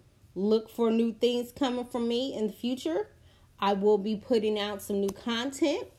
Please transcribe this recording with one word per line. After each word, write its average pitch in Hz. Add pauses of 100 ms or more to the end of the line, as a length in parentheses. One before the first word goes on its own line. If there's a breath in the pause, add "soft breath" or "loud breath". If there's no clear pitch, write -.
(360)
Look 214
for 233
new 226
things 240
coming 247
from 240
me 240
in 214
the 208
future. 311 (520 soft breath)
I 202
will 208
be 208
putting 214
out 202
some 202
new 196
content. 277 (120)